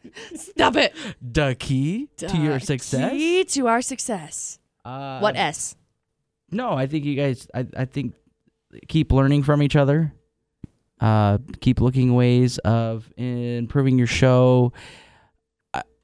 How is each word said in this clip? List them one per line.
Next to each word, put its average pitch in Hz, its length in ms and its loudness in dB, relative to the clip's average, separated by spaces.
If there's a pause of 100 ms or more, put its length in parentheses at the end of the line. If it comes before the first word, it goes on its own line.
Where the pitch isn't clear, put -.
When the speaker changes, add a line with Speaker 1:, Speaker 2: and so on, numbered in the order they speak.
(360)
Speaker 1:
Stop - 400 -2
it. - 200 0 (260)
Speaker 2:
The 127 380 -2
key 156 580 -4
to 196 200 -6
your 151 180 0
Speaker 1:
The 131 100 -6
Speaker 2:
success? 135 460 -4
Speaker 1:
key 330 340 0
to 269 220 -2
our 233 160 0
success. - 760 -10 (260)
Speaker 2:
Uh, 135 360 -10
Speaker 1:
What 202 160 0
S? - 400 -4 (760)
Speaker 2:
No, 226 220 -4
I 135 140 -2
think 143 180 -4
you 143 100 -2
guys, 135 380 -4
I, 127 120 -6 (120)
I 131 80 -4
think - 280 -8 (760)
keep 156 240 2
learning 139 320 4
from 147 200 4
each 143 120 2
other. 147 380 2 (840)
Uh, 107 400 4 (200)
keep - 220 2
looking 127 320 2
ways 123 460 4
of 113 580 -2
improving 123 800 -2
your 123 100 4
show. 127 680 4 (1000)
I, - 80 -6 (220)